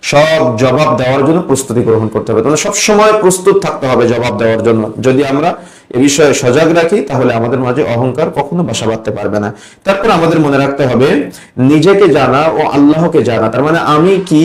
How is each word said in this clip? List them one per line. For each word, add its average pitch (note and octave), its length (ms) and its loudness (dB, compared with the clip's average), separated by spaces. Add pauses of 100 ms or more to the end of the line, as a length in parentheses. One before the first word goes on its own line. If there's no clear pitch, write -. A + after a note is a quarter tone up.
(120)
সব D#3 300 2 (200)
জবাব C3 280 0 (100)
দেওয়ার C3 280 0
জন্য D#3+ 120 2 (100)
প্রস্তুতি A#2+ 380 -2
গ্রহণ A2 260 0
করতে - 180 -4
হবে। A2 120 0
তাহলে D3+ 220 0
সবসময় G#3+ 480 2 (100)
প্রস্তুত F#3 320 2 (100)
থাকতে C#3+ 260 -6
হবে B2 120 0 (100)
জবাব A#2+ 280 -4
দেওয়ার A2 260 0
জন্য। A2 160 2 (240)
যদি C3 140 2 (100)
আমরা D3+ 180 0 (460)
এ - 100 0
বিষয়ে C#3+ 260 2 (100)
সজাগ C3+ 260 2 (120)
রাখি, E3 180 0 (120)
তাহলে B2+ 300 0
আমাদের A#2+ 200 -2
মাঝে B2+ 220 -2 (120)
অহংকার B2+ 340 -2 (100)
কখনো F3 320 -4
বাসা A2+ 200 -6
বাঁধতে A2 280 -6
পারবে G2+ 260 -4
না। G2 60 -4 (360)
তারপর G3 320 0
আমাদের E3 280 0
মনে C#3 180 0
রাখতে - 260 -2
হবে A#2+ 180 2 (640)
নিজেকে F#3+ 340 4 (120)
জানা C3 240 2 (160)
ও D#3 40 0 (140)
আল্লাহকে D#3 440 2 (100)
জানা, A2 240 -2
তার B2+ 140 -2
মানে E3 120 0 (160)
আমি F3 180 2 (160)
কি D#3 160 2